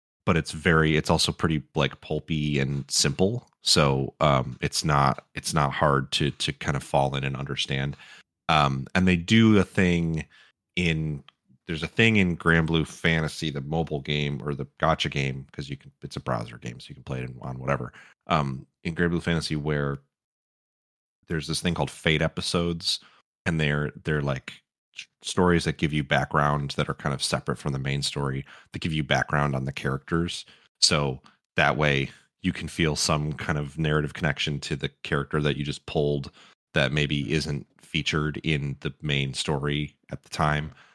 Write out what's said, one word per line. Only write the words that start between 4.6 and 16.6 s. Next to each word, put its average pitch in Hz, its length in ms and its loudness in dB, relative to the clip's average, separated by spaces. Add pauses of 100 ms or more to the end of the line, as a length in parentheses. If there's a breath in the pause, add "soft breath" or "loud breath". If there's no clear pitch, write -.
it's - 240 -2
not, 71 400 2 (100)
it's - 200 -6
not 71 180 2
hard 69 400 2
to, 71 200 0
to - 200 -4
kind - 240 -4
of 67 60 -6
fall 69 340 0
in 67 80 -4
and 67 100 -4
understand. 69 600 -4 (540 loud breath)
Um, 69 440 2
and 92 140 4
they 90 80 6
do 110 400 6
a 92 80 6
thing 85 600 0 (500 soft breath)
in, 78 480 -2 (420)
there's 80 160 -6
a 80 60 -4
thing 113 280 4
in 90 200 4
Granblue 82 500 4
Fantasy, 80 640 -2
the 69 120 -6
mobile 76 400 -4
game 73 420 -2
or 73 100 -4
the 69 120 -8 (120)
gacha 80 320 2
game, 67 400 -4
'cause 69 200 -10
you 69 80 -10
can, 69 120 -20 (120)
it's 73 140 -12
a - 40 -10
browser 58 380 -6
game, - 200 -12